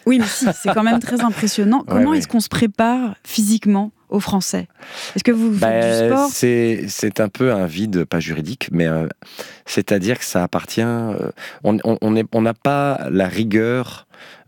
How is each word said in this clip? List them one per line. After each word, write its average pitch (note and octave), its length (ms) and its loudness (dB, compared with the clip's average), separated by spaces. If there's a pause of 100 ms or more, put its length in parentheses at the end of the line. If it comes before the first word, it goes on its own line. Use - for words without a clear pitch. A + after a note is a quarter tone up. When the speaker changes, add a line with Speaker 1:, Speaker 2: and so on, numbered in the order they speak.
Speaker 1:
oui, B3+ 100 4
mais A3+ 80 2
si, G3+ 200 -4 (140)
c'est G3 140 0
quand G#3+ 80 2
même A#3 180 2
très A#3+ 220 -2
impressionnant. A3 580 2
Speaker 2:
<laughs> - 80 -10
Ouais, - 100 -4
Speaker 1:
Comment B3+ 140 4
Speaker 2:
ouais. D#4+ 60 4
Speaker 1:
est-ce - 100 -2
qu'on A#3 120 2
se - 100 -2
prépare A#3 760 0
physiquement G#3 680 0 (180)
aux G#3 100 0
Français ? F#3 480 -2 (480)
Est-ce - 80 -4
que A#3+ 80 4
vous A3+ 220 2
faites G3+ 80 2
Speaker 2:
Bah, A2+ 400 2
Speaker 1:
du A#2 60 4
sport ? C#4 260 2
Speaker 2:
c'est, A#2+ 560 2
c'est G#2+ 300 -4
un G#2+ 100 2
peu B2+ 240 0
un F#2+ 140 0
vide, F2+ 380 -2
pas E2+ 140 -2
juridique, D#2+ 520 -6
mais, E2+ 160 2
euh, D#2+ 200 -2 (600)
c'est-à-dire G#2 500 0
que - 80 -12
ça F2+ 180 0
appartient, - 380 -4
euh, A#2 480 -2 (340)
on, G#2+ 200 2
on, A2+ 180 0
on A2 140 2
est, A2+ 180 2
on A2+ 80 2
n'a A2+ 140 0
pas C#3+ 560 -2
la F#2 160 2
rigueur, A2+ 800 -2 (400)